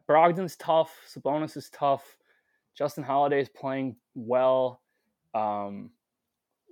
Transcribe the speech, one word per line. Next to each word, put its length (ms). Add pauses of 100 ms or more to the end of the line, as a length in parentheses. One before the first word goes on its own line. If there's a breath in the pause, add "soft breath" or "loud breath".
Brogdon's 480
tough. 380 (140)
Sabonis 480
is 140
tough. 480 (560)
Justin 300
Holiday 360
is 80
playing 480 (180)
well. 680 (500)
Um, 600 (800)